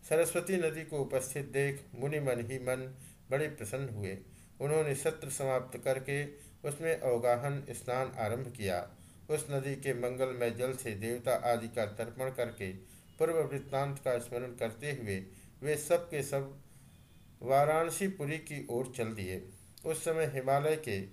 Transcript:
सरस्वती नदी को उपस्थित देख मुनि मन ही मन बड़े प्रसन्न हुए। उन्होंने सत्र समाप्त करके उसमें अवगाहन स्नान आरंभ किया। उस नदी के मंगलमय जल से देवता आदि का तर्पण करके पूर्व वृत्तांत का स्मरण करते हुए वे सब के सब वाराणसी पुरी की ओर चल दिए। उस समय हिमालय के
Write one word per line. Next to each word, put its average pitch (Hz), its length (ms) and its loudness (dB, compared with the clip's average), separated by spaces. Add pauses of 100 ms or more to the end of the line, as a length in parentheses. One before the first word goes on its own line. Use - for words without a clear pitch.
सरस्वती 175 480 4
नदी 160 280 0
को 147 160 -4
उपस्थित 135 440 0
देख 139 400 0 (100)
मुनि 143 260 0
मन 120 300 0
ही 131 80 -4
मन 127 360 -2 (360)
बड़े 147 180 2
प्रसन्न 131 400 -4
हुए। 101 300 -4 (420)
उन्होंने 147 340 2
सत्र 156 360 -2
समाप्त 131 480 0
करके 139 480 0 (380)
उसमें 151 360 0
अवगाहन 123 720 4
स्नान 127 420 -2
आरंभ 117 440 -2
किया। 92 340 -2 (400)
उस 151 200 0
नदी 139 260 0
के 135 180 0
मंगलमय 123 560 2
जल 123 220 0
से 120 220 -4
देवता 120 380 0
आदि 113 360 2
का 110 180 0
तर्पण 117 440 -4
करके 110 420 -4 (460)
पूर्व 160 220 4
वृत्तांत 139 580 0
का 123 200 2
स्मरण 120 360 -4
करते 117 380 -4
हुए 101 340 -2 (360)
वे 147 140 2
सब 170 340 2
के 147 120 -2
सब 139 380 -4 (840)
वाराणसी 156 680 4
पुरी 156 300 -2
की 147 320 -8
ओर 120 260 -2
चल 110 180 -2
दिए। 92 340 -4 (380)
उस 156 180 -2
समय 160 220 2
हिमालय 139 500 2
के 98 360 -2